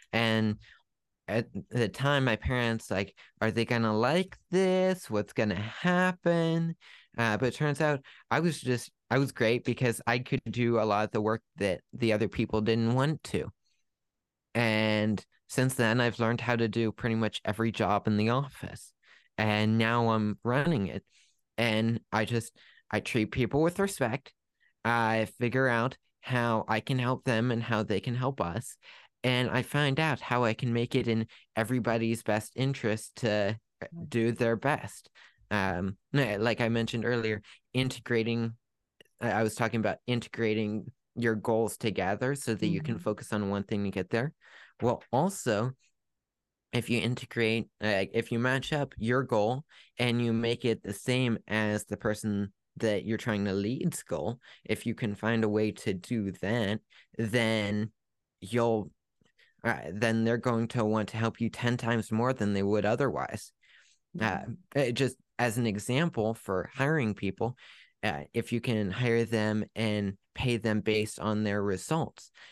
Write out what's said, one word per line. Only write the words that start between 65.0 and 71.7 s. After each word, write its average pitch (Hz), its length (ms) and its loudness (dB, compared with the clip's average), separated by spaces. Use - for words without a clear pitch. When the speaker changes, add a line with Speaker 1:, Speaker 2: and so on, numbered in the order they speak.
Speaker 1:
as 120 180 2
an 120 100 0
example 113 640 0
for 92 400 -4
hiring 135 400 0
people, 98 420 -4
uh, 73 200 -2
if 117 180 -4
you 120 80 0
can 107 320 -2
hire 117 320 2
them 107 400 0
and 104 420 -2
pay 120 220 0
them 107 240 0
based 107 380 0
on 107 240 0
their 104 200 0
results, 101 680 -4